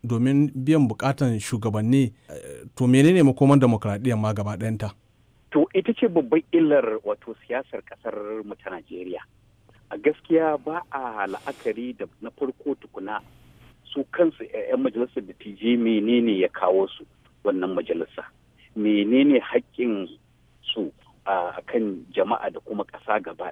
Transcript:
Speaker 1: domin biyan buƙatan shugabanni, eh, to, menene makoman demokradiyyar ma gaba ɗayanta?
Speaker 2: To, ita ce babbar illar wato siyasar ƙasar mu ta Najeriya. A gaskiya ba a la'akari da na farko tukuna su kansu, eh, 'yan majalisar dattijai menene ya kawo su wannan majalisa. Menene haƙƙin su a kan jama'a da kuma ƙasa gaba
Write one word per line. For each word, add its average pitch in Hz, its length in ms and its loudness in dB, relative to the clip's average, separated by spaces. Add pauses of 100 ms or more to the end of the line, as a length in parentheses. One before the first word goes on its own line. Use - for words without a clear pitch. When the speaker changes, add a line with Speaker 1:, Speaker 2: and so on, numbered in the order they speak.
Speaker 1:
domin 131 520 2
biyan 139 320 2
buƙatan 120 520 -2
shugabanni, 113 760 0 (160)
eh, 71 340 -16 (120)
to, 127 120 0
menene 151 360 8
makoman 139 360 6
demokradiyyar 113 600 2
ma 107 140 0
gaba 104 240 -4
ɗayanta? 107 340 -4 (600)
Speaker 2:
To, - 220 4
ita 196 200 0
ce 240 140 0
babbar 160 340 2 (100)
illar 143 520 2
wato 107 300 -6 (140)
siyasar 123 340 -8
ƙasar 107 640 -10
mu 101 100 -12
ta - 140 -16
Najeriya. 90 520 -12 (680)
A - 80 -10
gaskiya 151 640 0
ba 160 220 -8 (100)
a 117 360 -6
la'akari 117 680 -8
da 95 80 -10 (160)
na 113 80 -12
farko 135 460 -6
tukuna 104 460 -12 (640)
su 139 260 -8
kansu, 165 400 0
eh, 104 180 -8
'yan 127 140 0
majalisar 120 400 -4
dattijai 104 540 -4
menene 113 600 2
ya 92 100 2
kawo 95 420 2
su - 140 -20 (400)
wannan 92 260 -2
majalisa. 82 540 -6 (500)
Menene 110 640 4
haƙƙin - 720 -4 (520)
su - 300 -6 (340)
a 90 400 -4
kan 104 460 -4
jama'a 101 400 -2
da - 80 -14
kuma 104 240 -8
ƙasa 107 400 -4
gaba - 280 -12